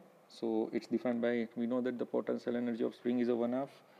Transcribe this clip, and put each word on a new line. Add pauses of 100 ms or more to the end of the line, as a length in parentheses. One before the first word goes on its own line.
(280)
so
it's
defined
by,
we
know
that
the
potential
energy
of
spring
is
a
one
half (300)